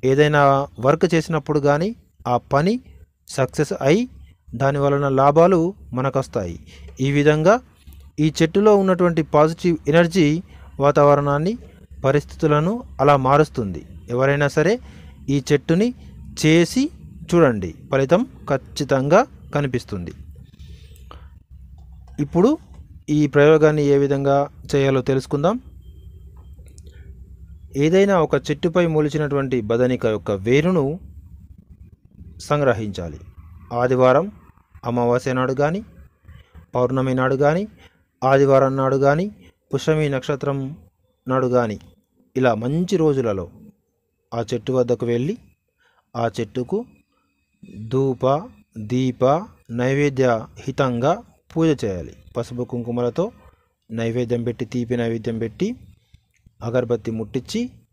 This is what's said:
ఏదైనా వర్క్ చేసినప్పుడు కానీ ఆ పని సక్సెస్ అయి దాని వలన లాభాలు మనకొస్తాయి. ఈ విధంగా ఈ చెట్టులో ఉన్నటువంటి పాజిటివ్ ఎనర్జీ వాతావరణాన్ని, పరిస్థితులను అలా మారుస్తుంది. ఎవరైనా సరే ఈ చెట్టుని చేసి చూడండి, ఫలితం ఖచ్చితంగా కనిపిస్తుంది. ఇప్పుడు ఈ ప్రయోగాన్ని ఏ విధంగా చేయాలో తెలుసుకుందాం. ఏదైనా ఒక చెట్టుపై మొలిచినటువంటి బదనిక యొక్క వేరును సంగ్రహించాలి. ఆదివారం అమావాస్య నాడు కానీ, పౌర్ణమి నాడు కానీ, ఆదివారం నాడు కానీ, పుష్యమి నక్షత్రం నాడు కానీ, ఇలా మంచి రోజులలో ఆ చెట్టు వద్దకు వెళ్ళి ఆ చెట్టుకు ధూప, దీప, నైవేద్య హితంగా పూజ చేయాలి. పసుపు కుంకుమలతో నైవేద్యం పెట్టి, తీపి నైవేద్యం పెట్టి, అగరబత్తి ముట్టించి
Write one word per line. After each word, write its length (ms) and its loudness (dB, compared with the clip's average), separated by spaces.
ఏదైనా 640 4
వర్క్ 340 2
చేసినప్పుడు 460 -2
కానీ 360 0
ఆ 80 0
పని 440 -2
సక్సెస్ 460 -4
అయి 280 2
దాని 240 0
వలన 300 0
లాభాలు 680 4
మనకొస్తాయి. 760 -6
ఈ 120 -2
విధంగా 480 4
ఈ 120 2
చెట్టులో 340 4
ఉన్నటువంటి 460 2
పాజిటివ్ 540 2
ఎనర్జీ 540 2
వాతావరణాన్ని, 800 2
పరిస్థితులను 800 0
అలా 160 6
మారుస్తుంది. 680 0
ఎవరైనా 400 0
సరే 320 -2
ఈ 140 0
చెట్టుని 420 0
చేసి 440 2
చూడండి, 400 2
ఫలితం 340 2
ఖచ్చితంగా 760 0
కనిపిస్తుంది. 580 -6
ఇప్పుడు 380 0
ఈ 160 2
ప్రయోగాన్ని 560 4
ఏ 160 4
విధంగా 500 0
చేయాలో 280 2
తెలుసుకుందాం. 580 -2
ఏదైనా 440 2
ఒక 140 0
చెట్టుపై 520 -2
మొలిచినటువంటి 760 -2
బదనిక 460 0
యొక్క 240 -4
వేరును 680 0
సంగ్రహించాలి. 720 -2
ఆదివారం 600 2
అమావాస్య 480 -2
నాడు 200 -2
కానీ, 320 -2
పౌర్ణమి 400 0
నాడు 200 0
కానీ, 340 0
ఆదివారం 520 4
నాడు 200 0
కానీ, 300 2
పుష్యమి 340 -2
నక్షత్రం 680 -6
నాడు 180 0
కానీ, 340 -2
ఇలా 180 2
మంచి 420 -4
రోజులలో 540 -2
ఆ 100 -4
చెట్టు 180 -6
వద్దకు 340 -2
వెళ్ళి 320 -4
ఆ 140 -2
చెట్టుకు 440 -6
ధూప, 560 -2
దీప, 460 -2
నైవేద్య 760 0
హితంగా 640 -2
పూజ 280 0
చేయాలి. 320 -8
పసుపు 260 -8
కుంకుమలతో 720 -4
నైవేద్యం 540 -4
పెట్టి, 200 -6
తీపి 320 -4
నైవేద్యం 420 -4
పెట్టి, 380 -6
అగరబత్తి 480 -4
ముట్టించి 600 -8